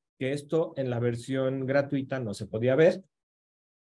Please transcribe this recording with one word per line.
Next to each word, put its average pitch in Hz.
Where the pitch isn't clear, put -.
que 131
esto 160
en 131
la 117
versión 131
gratuita 139
no 107
se 101
podía 123
ver. 156